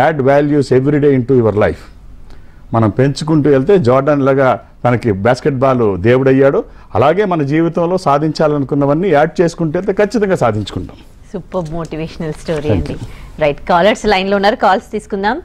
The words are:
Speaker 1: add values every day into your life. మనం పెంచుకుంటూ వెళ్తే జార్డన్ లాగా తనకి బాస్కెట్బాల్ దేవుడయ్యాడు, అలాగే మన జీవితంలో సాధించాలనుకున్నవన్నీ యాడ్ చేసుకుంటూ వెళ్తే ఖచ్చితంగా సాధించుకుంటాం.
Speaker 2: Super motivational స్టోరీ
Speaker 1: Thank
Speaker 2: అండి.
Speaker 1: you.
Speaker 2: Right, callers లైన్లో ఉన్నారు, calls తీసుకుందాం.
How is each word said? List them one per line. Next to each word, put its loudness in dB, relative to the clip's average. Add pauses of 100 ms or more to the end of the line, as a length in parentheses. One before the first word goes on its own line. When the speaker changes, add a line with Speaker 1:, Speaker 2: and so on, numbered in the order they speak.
Speaker 1:
add -2
values 2
every 0
day 2
into 2
your 2
life. -2 (760)
మనం 2
పెంచుకుంటూ 0
వెళ్తే 4
జార్డన్ 2
లాగా 2 (280)
తనకి 0
బాస్కెట్బాల్ 0
దేవుడయ్యాడు, 2 (320)
అలాగే 2
మన -2
జీవితంలో 0
సాధించాలనుకున్నవన్నీ 0
యాడ్ 2
చేసుకుంటూ -2
వెళ్తే 0
ఖచ్చితంగా -2
సాధించుకుంటాం. -4 (380)
Speaker 2:
Super -8
motivational -8
స్టోరీ -6
Speaker 1:
Thank -2
Speaker 2:
అండి. -4
Speaker 1:
you. -12 (360)
Speaker 2:
Right, 0 (120)
callers 2
లైన్లో 0
ఉన్నారు, 2
calls 0
తీసుకుందాం. -6